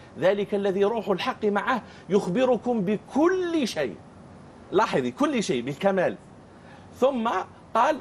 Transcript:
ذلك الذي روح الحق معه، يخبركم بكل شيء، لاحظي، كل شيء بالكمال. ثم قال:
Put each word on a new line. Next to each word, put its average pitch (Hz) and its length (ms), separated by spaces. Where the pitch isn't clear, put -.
ذلك 190 360
الذي 196 300
روح 208 240
الحق 202 360
معه، 208 380
يخبركم 226 720
بكل 320 880
شيء، 127 280
لاحظي، 165 380
كل 262 320
شيء 123 200
بالكمال. 151 540
ثم 247 300
قال: 262 260